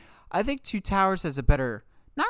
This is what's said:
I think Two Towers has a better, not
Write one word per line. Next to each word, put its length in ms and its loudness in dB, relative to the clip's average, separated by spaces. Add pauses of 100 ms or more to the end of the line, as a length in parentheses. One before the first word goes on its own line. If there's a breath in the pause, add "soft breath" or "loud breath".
(300 soft breath)
I 120 0
think 200 -4
Two 180 -6
Towers 420 0
has 160 -6
a 40 -2
better, 420 2 (320)
not 140 0